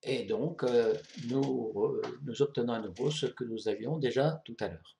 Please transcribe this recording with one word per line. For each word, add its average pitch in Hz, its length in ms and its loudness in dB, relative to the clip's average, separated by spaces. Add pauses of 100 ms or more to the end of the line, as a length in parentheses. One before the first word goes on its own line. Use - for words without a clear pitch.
Et 123 200 0
donc, 110 400 -2
euh, 117 300 6 (340)
nous, 127 480 0
euh, - 260 2 (200)
nous 127 200 0
obtenons 120 300 2
à 113 80 0
nouveau 107 300 -2
ce 151 160 -2
que 123 180 -4
nous 110 240 -4
avions 113 300 -2
déjà 135 460 2
tout 117 140 -12
à 104 100 -2
l'heure. - 320 -12